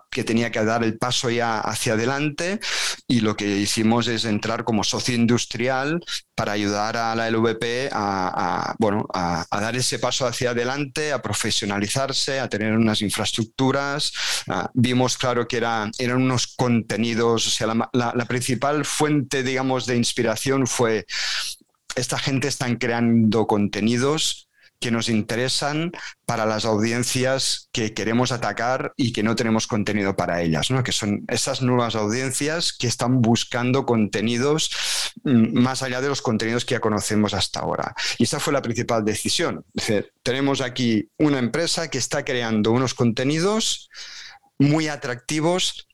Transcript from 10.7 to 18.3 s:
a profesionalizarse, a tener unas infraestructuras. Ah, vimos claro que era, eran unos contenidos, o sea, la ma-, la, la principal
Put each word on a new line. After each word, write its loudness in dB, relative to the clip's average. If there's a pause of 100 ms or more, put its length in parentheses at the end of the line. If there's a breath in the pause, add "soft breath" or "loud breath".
a -2
profesionalizarse, -2
a -2
tener 0
unas 4
infraestructuras. 0 (360 loud breath)
Ah, -2
vimos 2
claro 0
que -2
era, 0
eran 0
unos 2
contenidos, 2
o 0
sea, 0
la 0
ma-, 0
la, 2
la 0
principal 0